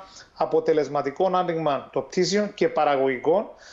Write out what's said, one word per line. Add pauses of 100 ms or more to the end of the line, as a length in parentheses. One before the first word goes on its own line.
(340)
αποτελεσματικό
άνοιγμα
των
πτήσεων
και
παραγωγικό. (180)